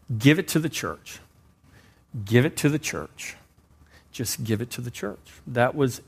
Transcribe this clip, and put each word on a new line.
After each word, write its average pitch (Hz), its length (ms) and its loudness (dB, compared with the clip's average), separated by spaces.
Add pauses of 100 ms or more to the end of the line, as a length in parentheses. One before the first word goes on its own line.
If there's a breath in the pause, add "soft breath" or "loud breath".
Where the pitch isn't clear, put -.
(180)
"Give 143 220 8
it 185 100 -6
to 160 100 0
the 156 100 -2
church. - 500 -10 (1080 soft breath)
Give 120 200 6
it 165 120 -4
to 151 120 2
the 151 100 0
church. - 580 -10 (760 soft breath)
Just - 320 -6
give 110 160 0
it 120 120 -6
to - 100 -10
the 120 100 -10
church." - 560 -12
That 123 260 2
was 139 340 0